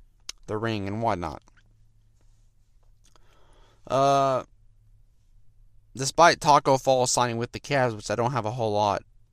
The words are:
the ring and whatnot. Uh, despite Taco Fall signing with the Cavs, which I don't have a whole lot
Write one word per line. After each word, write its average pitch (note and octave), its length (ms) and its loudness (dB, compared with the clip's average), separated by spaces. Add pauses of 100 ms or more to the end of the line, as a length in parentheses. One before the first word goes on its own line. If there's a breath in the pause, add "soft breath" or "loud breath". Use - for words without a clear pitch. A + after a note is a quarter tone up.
(480)
the G#2+ 100 -6
ring G#2+ 280 -4
and G#2 160 -8
whatnot. F2 400 -4 (2500 soft breath)
Uh, C3+ 560 0 (1500)
despite C3+ 460 4
Taco D3 360 4
Fall B2+ 300 0
signing A#2+ 300 0
with A#2+ 160 -8
the A2 60 -12
Cavs, B2+ 360 0
which G#2 160 -8
I G#2 40 -4
don't A#2+ 180 0
have A2 120 -4
a G#2+ 60 -4
whole A2+ 220 -2
lot G#2 300 0 (300)